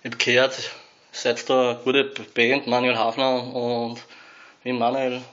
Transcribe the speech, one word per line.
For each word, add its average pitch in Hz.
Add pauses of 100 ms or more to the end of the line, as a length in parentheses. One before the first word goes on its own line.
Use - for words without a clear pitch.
ich 120
hab 120
gehört, 127
ihr - (480)
seid -
da 127
eine 117
gute 135
B-, 113 (100)
Band, 123
Manuel 123
Hafner 123
und 120 (640)
wie 123
Manuel 127 (120)